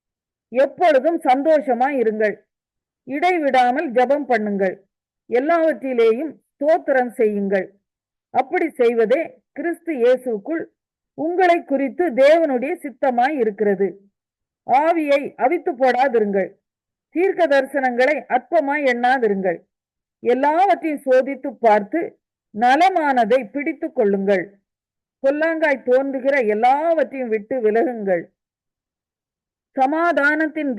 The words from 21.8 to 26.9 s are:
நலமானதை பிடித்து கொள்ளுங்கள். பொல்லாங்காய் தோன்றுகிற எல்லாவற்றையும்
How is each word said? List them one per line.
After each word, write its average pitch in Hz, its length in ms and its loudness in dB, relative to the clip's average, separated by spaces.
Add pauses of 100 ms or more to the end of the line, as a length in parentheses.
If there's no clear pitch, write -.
நலமானதை 269 880 2 (140)
பிடித்து 294 380 -6
கொள்ளுங்கள். 196 520 0 (800)
பொல்லாங்காய் 302 640 0
தோன்றுகிற 269 480 0 (180)
எல்லாவற்றையும் 262 800 0